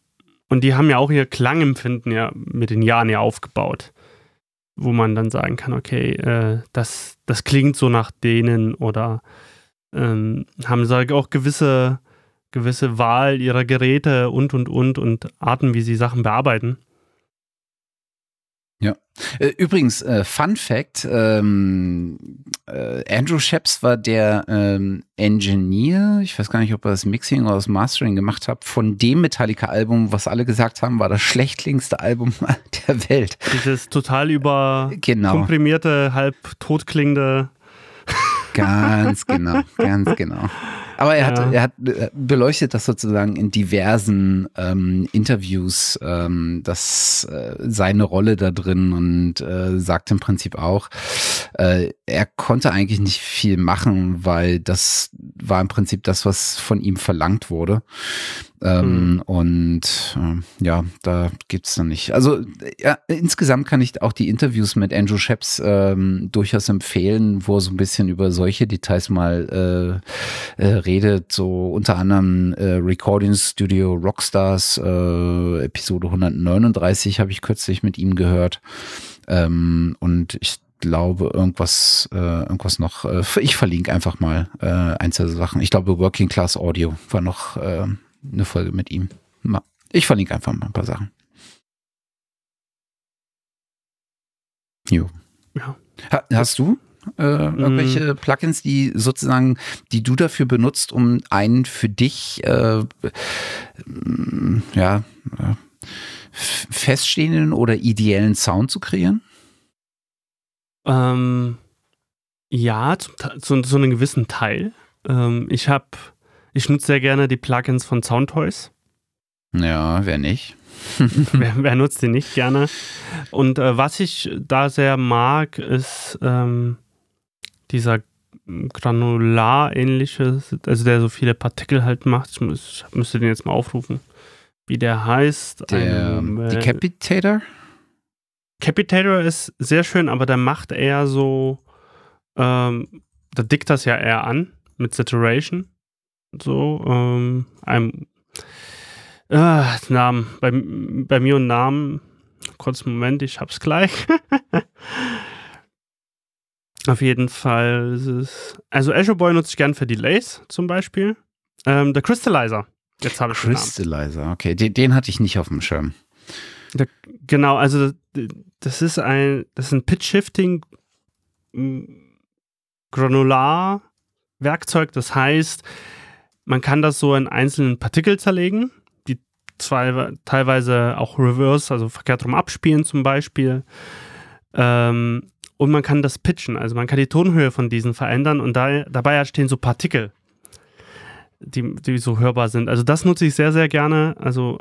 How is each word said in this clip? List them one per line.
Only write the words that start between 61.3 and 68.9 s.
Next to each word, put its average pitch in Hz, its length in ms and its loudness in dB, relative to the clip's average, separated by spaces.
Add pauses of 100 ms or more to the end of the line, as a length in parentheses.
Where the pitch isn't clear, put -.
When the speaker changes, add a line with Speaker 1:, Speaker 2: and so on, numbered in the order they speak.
Speaker 2:
gibt's - 260 -6
dann 85 140 0
nicht. - 260 -4
Also, 131 260 4 (380)
ja, 143 180 0 (120)
insgesamt 147 580 0
kann 131 160 2
ich - 180 -4
auch 107 140 0
die - 160 0
Interviews 110 440 0
mit 98 200 0
Andrew 101 240 2
Scheps, - 440 -2
ähm, 95 720 2
durchaus 104 380 0
empfehlen, 98 760 0
wo 101 100 2
er 101 40 4
so 92 120 -2
ein 92 40 -4
bisschen 95 320 0
über 92 220 0
solche 92 360 2
Details 92 440 -2